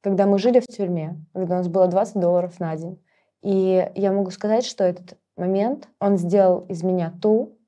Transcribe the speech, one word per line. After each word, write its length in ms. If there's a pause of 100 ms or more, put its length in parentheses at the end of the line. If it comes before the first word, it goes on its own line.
Когда 240
мы 120
жили 220
в 60
тюрьме, 500 (160)
когда 220
у 40
нас 100
было 180
двадцать 340
долларов 380
на 180
день. 240 (420)
И 520
я 180
могу 180
сказать, 340
что 200
этот 320 (200)
момент, 520 (100)
он 180
сделал 520
из 140
меня 380
ту 360 (100)